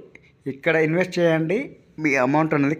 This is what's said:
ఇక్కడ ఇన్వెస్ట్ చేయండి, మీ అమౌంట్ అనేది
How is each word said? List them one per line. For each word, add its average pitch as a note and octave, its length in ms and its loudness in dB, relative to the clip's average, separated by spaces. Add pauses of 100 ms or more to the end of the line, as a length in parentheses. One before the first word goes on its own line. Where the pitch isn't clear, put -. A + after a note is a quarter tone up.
(460)
ఇక్కడ D#3+ 300 -2
ఇన్వెస్ట్ E3 420 0
చేయండి, E3 420 2 (380)
మీ D3+ 160 0
అమౌంట్ D3 400 2
అనేది C#3+ 260 0